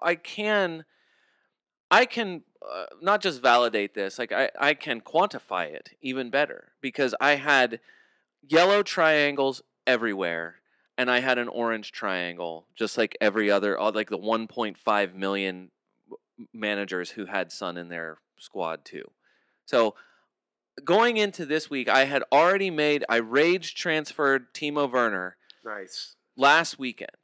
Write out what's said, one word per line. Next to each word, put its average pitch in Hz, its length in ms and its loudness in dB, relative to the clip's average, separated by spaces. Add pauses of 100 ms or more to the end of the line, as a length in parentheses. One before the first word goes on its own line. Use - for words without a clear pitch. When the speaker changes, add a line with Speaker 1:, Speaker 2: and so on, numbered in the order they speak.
Speaker 1:
I 175 140 2
can, 196 680 -2 (1080)
I 220 140 8
can, 202 360 -6 (260)
uh, 85 180 -8 (180)
not 196 180 2
just 160 200 -2
validate 120 520 4
this, 98 240 -4
like, 117 140 -6
I, 120 180 0 (100)
I 147 140 4
can 135 280 -6
quantify 139 680 -2
it - 200 -16 (100)
even 127 300 -6
better - 380 -4 (120)
because 131 400 -2
I 143 140 4
had 135 440 2 (680)
yellow 185 360 4
triangles 143 800 2 (260)
everywhere, 95 680 -2 (440)
and 127 120 0
I 123 80 4
had 127 200 0
an 120 100 -4
orange 113 420 -4
triangle, 87 840 -6
just 110 220 -4
like 110 220 0
every 104 320 2
other, 101 280 2
uh, 104 120 2
like 107 180 -4
the 104 80 -4
one 110 300 -2
point 107 300 -6
five 101 380 0
million 95 560 -4 (840)
managers 101 560 -4
who 104 160 -10
had 92 260 -6
Son 87 240 -8
in 85 140 -12
their 82 300 -12 (180)
squad 82 480 -8
too. - 240 -16 (560)
So 113 300 2 (880)
going 220 340 4
into 196 280 -2
this 156 240 -4
week, 131 200 -4
I 131 160 6
had 139 260 0
already 185 380 4
made, 151 400 2
I 117 80 4
rage 151 580 2
transferred 147 800 -2
Timo 147 380 -2
Werner 104 460 0 (260)
Speaker 2:
Nice. 104 520 -12 (220)
Speaker 1:
last 147 420 4
weekend 127 300 -10 (140)